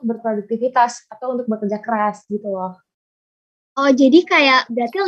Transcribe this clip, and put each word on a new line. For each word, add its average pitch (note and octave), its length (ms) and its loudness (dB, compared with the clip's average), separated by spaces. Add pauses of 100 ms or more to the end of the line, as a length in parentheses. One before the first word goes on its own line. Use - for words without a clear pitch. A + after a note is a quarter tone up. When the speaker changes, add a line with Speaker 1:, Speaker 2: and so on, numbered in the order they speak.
Speaker 1:
berproduktivitas A3+ 1040 -2
atau B3 240 -8
untuk B3 160 -6
bekerja G#3 320 -4
keras," G#3 480 -4
gitu G#3 160 -8
loh. F#3 320 -8 (960)
Speaker 2:
Oh, C#4 160 2
jadi C4+ 320 6
kayak C#4 480 2
berarti A#3+ 380 -4